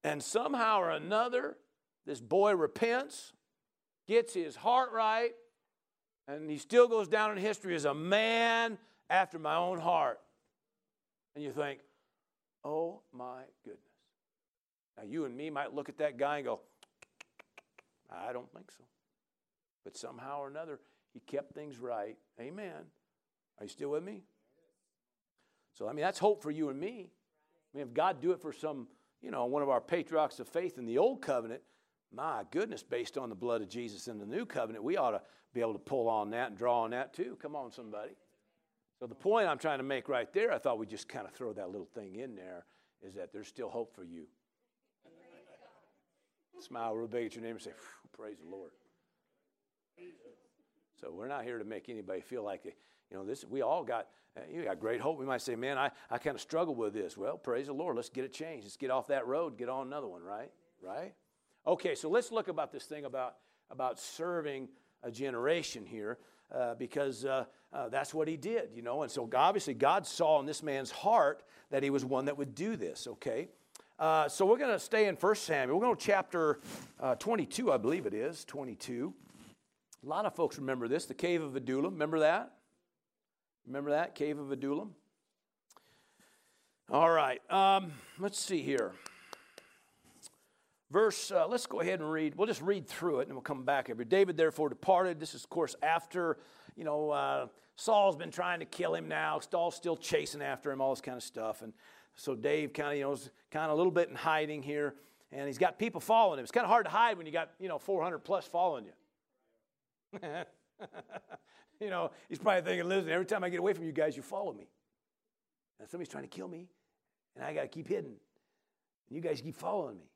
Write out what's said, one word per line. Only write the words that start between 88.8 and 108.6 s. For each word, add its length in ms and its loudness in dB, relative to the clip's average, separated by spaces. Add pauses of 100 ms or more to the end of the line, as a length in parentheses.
Verse, 400 4
uh, 180 4
let's 200 -2
go 140 -4
ahead 180 2
and 100 -4
read. 260 0
We'll 120 2
just 140 -2
read 260 0
through 320 0
it, 80 0
and 60 -10
we'll 80 -10
come 240 -6
back. 240 2
Every 160 -4
David 320 4
therefore 320 4
departed. 500 4
This 160 -10
is, 80 -14
of 60 -20
course, 340 -2
after, 560 0 (380)
you 80 -8
know, 260 0
uh, 360 2 (280)
Saul's 400 6
been 160 -8
trying 300 0
to 40 -6
kill 300 -2
him 140 -6
now. 300 0
Saul's 360 0
still 220 -2
chasing 440 0
after 300 -4
him, 80 -4
all 160 4
this 60 -12
kind 160 -8
of 60 -10
stuff. 380 -6
And 120 -12 (420)
so 200 -4
Dave 380 0
kinda, 240 -2
you 60 0
know, 80 0
is 180 -6 (220)
kinda 200 0
a 40 4
little 160 6
bit 180 4
in 60 -12
hiding 480 0
here. 320 -2 (360)
And 140 -6
he's 140 -6
got 180 4
people 240 -2
following 380 6
him. 40 -6
It's 80 -10
kinda 160 4
hard 180 8
to 60 -4
hide 260 4
when 100 -10
you 40 -8
got, 280 -2
you 80 -6
know, 100 -4
four 240 0
hundred 180 0
plus 280 -2
following 380 0